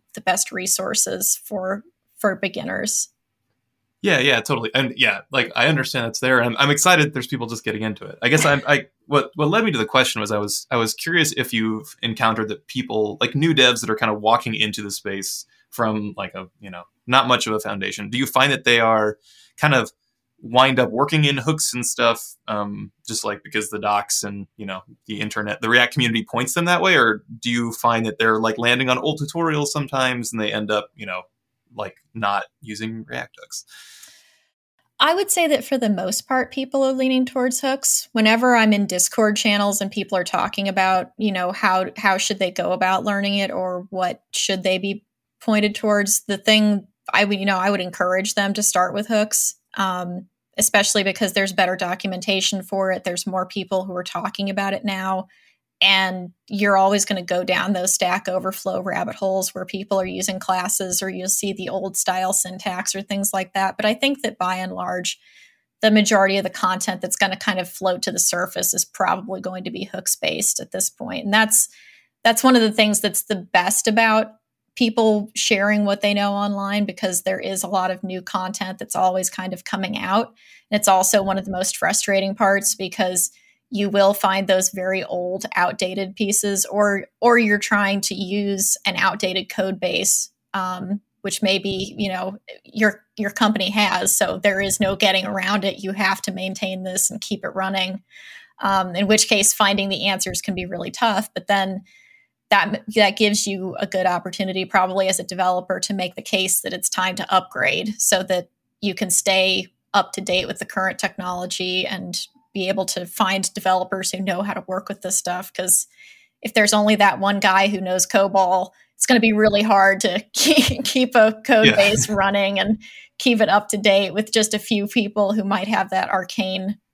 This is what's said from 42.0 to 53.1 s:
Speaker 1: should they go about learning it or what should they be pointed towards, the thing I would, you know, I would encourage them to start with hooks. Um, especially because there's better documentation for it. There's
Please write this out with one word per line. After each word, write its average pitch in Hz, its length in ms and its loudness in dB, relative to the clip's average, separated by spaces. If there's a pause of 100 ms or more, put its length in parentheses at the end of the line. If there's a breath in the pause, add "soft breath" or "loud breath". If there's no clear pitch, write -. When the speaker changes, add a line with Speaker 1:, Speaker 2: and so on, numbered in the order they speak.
Speaker 1:
should 190 200 -2
they 185 120 0
go 180 220 -2
about 185 320 0
learning 202 320 0
it 196 140 0
or 185 400 -6
what 185 320 -4 (100)
should 185 300 -2
they 185 140 2
be 196 280 -6 (360)
pointed 208 340 2
towards, 208 500 0
the 202 120 -2
thing 208 500 4 (280)
I 208 100 4
would, 202 140 0
you 190 80 -2
know, 196 100 2
I 185 140 2
would 202 100 0
encourage 180 540 -2
them 202 200 0
to 208 80 -2
start 180 300 2
with 202 140 -4
hooks. 214 480 0 (200)
Um, 180 520 -4 (340)
especially 208 420 2
because 190 300 -2
there's 190 200 0
better 185 220 2
documentation 185 880 -4
for 190 300 -2
it. 185 100 -4
There's 175 240 -6